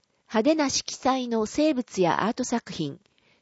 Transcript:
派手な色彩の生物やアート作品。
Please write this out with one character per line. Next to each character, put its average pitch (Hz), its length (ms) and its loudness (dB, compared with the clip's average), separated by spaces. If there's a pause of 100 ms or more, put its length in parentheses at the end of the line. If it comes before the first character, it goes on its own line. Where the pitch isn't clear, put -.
(280)
派 220 220 2
手 330 60 4
な 294 120 0
色 - 280 -4
彩 262 320 -2
の 220 180 0
生 302 280 2
物 240 280 -2
や 160 240 2
ア 220 40 2
ー - 20 -4
ト - 100 -4
作 233 300 -4
品。 143 260 -6 (440)